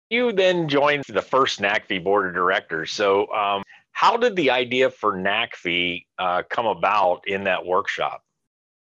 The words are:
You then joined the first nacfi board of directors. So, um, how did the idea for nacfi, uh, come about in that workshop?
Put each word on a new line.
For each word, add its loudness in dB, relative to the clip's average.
You 0
then 2
joined 2
the -2
first 2
nacfi -2
board 2
of -6
directors. -2
So, 2
um, -2
how 2
did 0
the 2
idea 0
for -2
nacfi, -4
uh, -2
come -2
about 0
in -4
that -2
workshop? -4